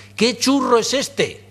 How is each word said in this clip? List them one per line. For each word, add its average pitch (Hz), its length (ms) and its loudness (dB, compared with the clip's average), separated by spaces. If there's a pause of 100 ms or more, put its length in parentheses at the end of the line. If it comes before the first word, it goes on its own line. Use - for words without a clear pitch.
(160)
¿qué 233 220 0
churro 254 400 2
es 220 160 -2
este? - 580 -4